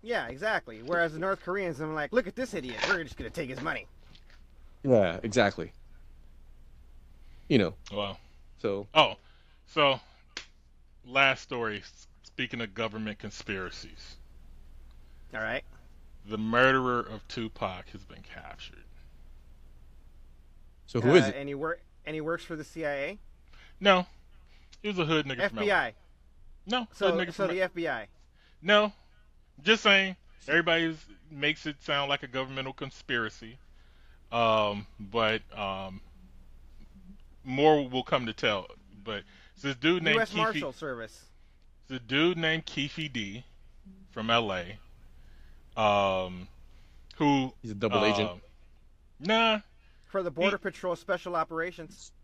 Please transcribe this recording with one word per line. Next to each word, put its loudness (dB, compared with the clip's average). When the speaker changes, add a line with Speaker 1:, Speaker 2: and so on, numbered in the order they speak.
Speaker 1:
Yeah, -4
exactly. -4
Whereas 2
the -10
North -2
Koreans, -4
I'm -6
like, -4
"Look 2
at -10
this -6
idiot! -6
We're 0
just -14
gonna -8
take -6
his -10
money." -6
Speaker 2:
Yeah, 6
exactly. 2
You 6
know. 2
Speaker 3:
Wow. -6
Speaker 2:
So. -4
Speaker 3:
Oh, 6
so 2
last 2
story. -4
S-, -18
speaking -6
of -8
government -6
conspiracies. -10
Speaker 1:
All -6
right. -4
Speaker 3:
The -6
murderer 2
of -10
Tupac -6
has -16
been -20
captured. -18
Speaker 2:
So -2
who 6
is 10
Speaker 1:
Uh, 0
Speaker 2:
it? -6
Speaker 1:
and -8
he -6
wor-, -4
and -8
he -4
works -6
for -8
the -8
C -10
I -2
A? -4
Speaker 3:
No. 6
He -4
was -2
a 2
hood 2
nigga -2
from -6
Speaker 1:
F -2
B 2
I. 4
Speaker 3:
L -4
A. -10
No, -2
Speaker 1:
So, 2
Speaker 3:
hood 0
nigga -12
Speaker 1:
so -2
Speaker 3:
from -2
Speaker 1:
the 0
F -2
B -2
I. -4
Speaker 3:
No. 6
Just 6
saying. 4
Everybody 4
is, -2
makes -2
it -8
sound 0
like 0
a -12
governmental -6
conspiracy. -6
Um, 2
but, 0
um, -6
more 6
will -2
come 0
to -6
tell. -2
But -8
it's -20
this -4
dude 2
named 2
Speaker 1:
U 4
S -2
Speaker 3:
Keefe -4
Speaker 1:
Marshal -2
Service. -10
Speaker 3:
It's -8
a -20
dude 4
named 0
Keefe -6
D -8
from -6
L 4
A. -8
Um, 2
who 2
Speaker 2:
He's -10
a -8
double 2
agent. 2
Speaker 3:
um, -14
nah. 2
Speaker 1:
For -2
the -2
Border 0
Speaker 3:
He -8
Speaker 1:
Patrol -4
Special -4
Operations. -6